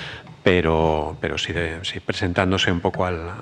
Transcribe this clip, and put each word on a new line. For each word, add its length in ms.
pero, 800
pero 160
sí, 160
de, 300
sí 180
presentándose 720
un 80
poco 240
al, 260